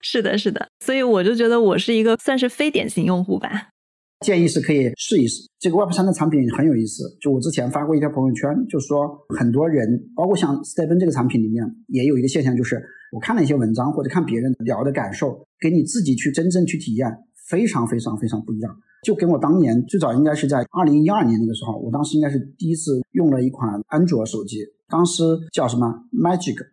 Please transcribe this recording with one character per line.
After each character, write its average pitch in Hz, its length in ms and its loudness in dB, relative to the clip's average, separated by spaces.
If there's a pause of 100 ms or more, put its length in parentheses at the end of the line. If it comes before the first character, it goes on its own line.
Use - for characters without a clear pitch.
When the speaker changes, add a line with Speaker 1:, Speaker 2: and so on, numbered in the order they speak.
Speaker 1:
是 - 180 -2
的， 202 160 -2
是 202 140 -2
的。 - 160 -6 (180)
所 262 80 -2
以 269 80 0
我 220 220 2
就 214 100 2
觉 233 140 2
得 233 120 4
我 202 180 4
是 214 160 -2
一 220 100 2
个 226 140 2
算 269 200 0
是 254 100 2
非 294 220 0
典 - 200 -2
型 185 160 -2
用 185 180 2
户 185 160 -2
吧。 - 300 -8 (500)
Speaker 2:
建 185 220 2
议 170 60 4
是 151 140 0
可 139 100 -2
以 131 240 2
试 - 220 -2
一 127 100 4
试。 - 160 -6 (160)
这 185 100 0
个 165 80 2
Web 196 140 0
三 185 140 0
的 190 80 2
产 160 160 0
品 135 240 2
很 139 120 2
有 151 100 4
意 113 100 0
思， - 180 -10 (180)
就 143 100 0
我 131 100 2
之 147 100 -2
前 127 200 -2
发 147 140 -2
过 156 100 0
一 151 40 4
条 147 100 0
朋 135 180 -2
友 131 60 0
圈， 139 160 -2 (200)
就 160 100 -2
说 143 300 -2 (280)
很 120 140 2
多 143 160 2
人， 120 340 0 (140)
包 170 120 0
括 196 80 4
像 151 280 0
Stepen 170 360 0
这 180 60 2
个 160 60 2
产 127 160 0
品 120 140 2
里 107 80 0
面， 113 160 -2 (220)
也 127 180 0
有 143 120 4
一 123 40 2
个 131 60 2
现 139 160 0
象， 127 120 2
就 123 80 2
是 120 180 -4 (300)
我 110 80 -10
看 220 160 -2
了 202 80 4
一 - 20 4
些 143 100 2
文 113 180 2
章 123 180 -2
或 156 120 -2
者 135 60 -4
看 170 140 -2
别 113 160 -2
人 131 200 0
聊 113 240 -2
的 139 80 0
感 120 220 -4
受， - 320 -6 (140)
跟 160 140 0
你 160 100 4
自 - 180 -2
己 135 140 2
去 139 160 -2
真 165 180 0
正 180 160 2
去 165 120 -4
体 117 180 -4
验， 123 140 -2 (400)
非 208 180 0
常 123 180 -2
非 117 140 -2
常 113 180 -6
非 110 100 -4
常 110 160 -4
不 - 100 -6
一 107 60 -6
样。 113 140 -8 (320)
就 214 80 0
跟 175 160 0
我 160 80 4
当 156 220 2
年 120 260 4
最 - 140 -2
早 135 140 0
应 131 100 4
该 151 100 4
是 147 140 -2
在 135 240 0
二 185 140 0
零 151 180 6
一 160 60 4
二 208 160 2
年 117 140 2
那 113 60 0
个 113 80 -2
时 - 120 -8
候， 110 140 -6
我 - 120 -6
当 139 120 -2
时 147 120 -4
应 151 80 4
该 143 60 0
是 139 100 -2 (180)
第 165 120 -4
一 165 60 0
次 139 260 -2 (100)
用 165 180 2
了 131 140 2
一 127 60 2
款 107 380 -4
安 160 180 2
卓 131 200 0
手 110 200 -8
机， 107 140 -10 (280)
当 - 180 2
时 175 160 -2 (300)
叫 127 160 0
什 120 80 -2
么 120 180 0 (200)
Magic 175 420 0 (180)